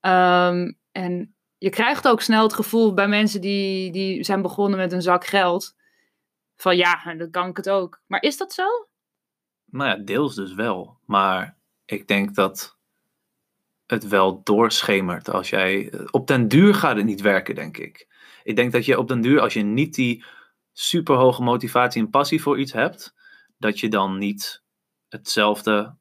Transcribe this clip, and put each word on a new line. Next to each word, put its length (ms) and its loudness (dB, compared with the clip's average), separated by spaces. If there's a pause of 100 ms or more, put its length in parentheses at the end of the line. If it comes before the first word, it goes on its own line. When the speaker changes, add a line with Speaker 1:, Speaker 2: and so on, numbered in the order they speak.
Speaker 1:
Ehm, 720 2 (200)
en 420 -6 (240)
je 120 -4
krijgt 380 0
ook 120 4
snel 220 4
het 100 4
gevoel 420 2
bij 140 2
mensen 320 2
die, 520 -2
die 320 -4
zijn 180 -2
begonnen 360 -2
met 140 -2
een 100 -2
zak 240 0
geld, 480 0 (800)
van 200 0
ja, 380 0
dan 160 -10
kan 180 -4
ik 80 -10
het 140 -6
ook. 360 -2
Maar 160 -4
is 140 0
dat 160 -10
zo? 120 -4 (1000)
Speaker 2:
Nou 260 -4
ja, 140 2
deels 300 -2
dus 200 -8
wel. 520 -6
Maar 500 0 (280)
ik 220 -10
denk 280 -2
dat 440 -2 (1080)
het 220 -4
wel 340 2
doorschemert 880 0
als 200 -4
jij, 420 -2 (180)
op 160 -2
den 220 2
duur 260 8
gaat 220 0
het 80 0
niet 160 -2
werken, 340 0
denk 220 -12
ik. 360 -18 (300)
Ik 140 -4
denk 160 0
dat 120 0
je 140 2
op 100 -2
den 120 -2
duur, 200 4
als 120 2
je 100 -2
niet 320 -2
die 300 -2 (480)
superhoge 680 2
motivatie 600 0
en 80 -4
passie 320 0
voor 160 0
iets 140 -6
hebt, 420 -4 (440)
dat 220 -4
je 80 -2
dan 300 -2
niet 440 -8 (460)
hetzelfde 920 0